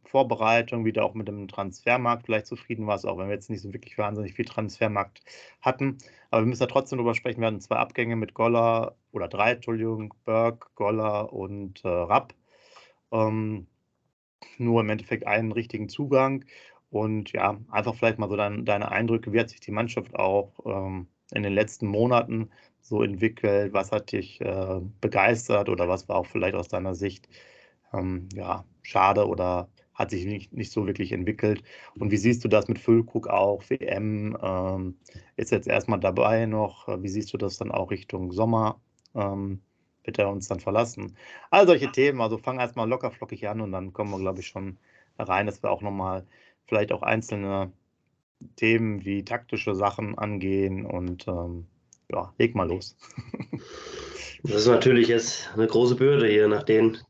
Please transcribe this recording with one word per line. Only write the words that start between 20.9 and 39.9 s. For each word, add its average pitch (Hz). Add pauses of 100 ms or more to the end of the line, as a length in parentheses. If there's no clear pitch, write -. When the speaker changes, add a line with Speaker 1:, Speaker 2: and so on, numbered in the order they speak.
Speaker 1:
in 107
den 98
letzten 104
Monaten 117 (320)
so 107
entwickelt? 104
Was 98
hat 107
dich, -
äh, 95 (220)
begeistert 107
oder 90
was 92
war 90
auch 90
vielleicht 95
aus 87
deiner 92
Sicht, 92 (640)
ähm, 92
ja, 92 (180)
schade 101
oder 90 (240)
hat -
sich 90
nicht, 101
nicht 107
so 104
wirklich 92
entwickelt? 107 (360)
Und 104
wie 107
siehst 117
du 117
das 104
mit 104
Füllkrug 117
auch? 101
W 131
M, 107
ähm, 95 (400)
ist 110
jetzt 110
erstmal 101
dabei 101
noch. 107 (140)
Wie 98
siehst 101
du -
das 101
dann -
auch 95
Richtung 92
Sommer? 110 (340)
Ähm, 98 (440)